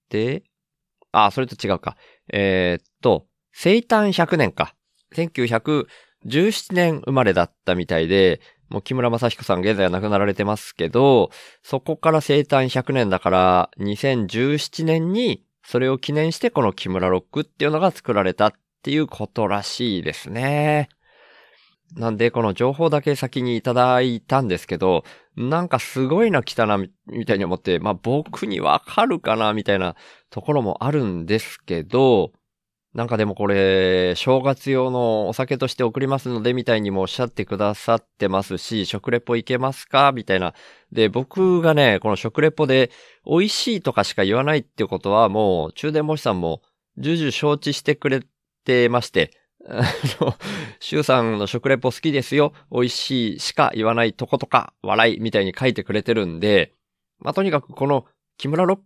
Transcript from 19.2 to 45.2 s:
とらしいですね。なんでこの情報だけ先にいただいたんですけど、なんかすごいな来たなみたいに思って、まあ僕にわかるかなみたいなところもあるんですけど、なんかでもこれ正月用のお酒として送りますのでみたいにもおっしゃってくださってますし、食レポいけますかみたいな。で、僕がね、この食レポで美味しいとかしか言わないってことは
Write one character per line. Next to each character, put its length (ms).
と 220
ら 140
し 360
い 40
で 120
す 160
ね。 580
な 160
ん 60
で 140
こ 100
の 140
情 180
報 160
だ 140
け 140
先 260
に 160
い 20
た 140
だ 260
い 220
た 180
ん 80
で 80
す 100
け 120
ど、 260
な 240
ん 80
か 100
す 280
ご 180
い 60
な 120
来 120
た 100
な 140
み 480
た 80
い 40
に 60
思 120
っ 40
て、 200
ま 100
あ 40
僕 520
に 140
わ 200
か 240
る 160
か 160
な 160
み 100
た 120
い 40
な 160
と 100
こ 140
ろ 80
も 220
あ 60
る 140
ん 220
で 120
す 240
け 200
ど、 500
な 100
ん 20
か 120
で 80
も 80
こ 120
れ 680
正 240
月 300
用 200
の 380
お 60
酒 240
と 100
し 60
て 100
送 160
り 60
ま 120
す 120
の 100
で 140
み 100
た 100
い 60
に 100
も 120
お 20
っ 20
し 140
ゃ 60
っ 40
て 140
く 140
だ 160
さ 220
っ 100
て 100
ま 140
す 140
し、 300
食 240
レ 100
ポ 160
い 80
け 140
ま 160
す 120
か 260
み 120
た 100
い 60
な。 140
で、 200
僕 500
が 140
ね、 260
こ 80
の 80
食 240
レ 100
ポ 160
で 240
美 100
味 140
し 260
い 60
と 100
か 120
し 100
か 100
言 120
わ 60
な 120
い 60
っ 20
て 240
こ 120
と 140
は 160